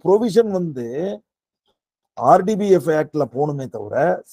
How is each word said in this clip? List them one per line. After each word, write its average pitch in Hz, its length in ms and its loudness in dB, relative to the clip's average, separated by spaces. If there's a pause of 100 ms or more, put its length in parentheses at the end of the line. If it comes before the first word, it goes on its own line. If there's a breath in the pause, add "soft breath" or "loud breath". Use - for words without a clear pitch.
provision 214 540 2
வந்து 135 300 -6 (1300)
ஆர் 175 300 4
டி 220 120 0
பி 208 80 -2 (120)
எஃப் 147 180 -2
ஆக்ட்ல 147 280 -2 (100)
போகணுமே 143 320 -4 (100)
தவிர 104 180 -8 (380)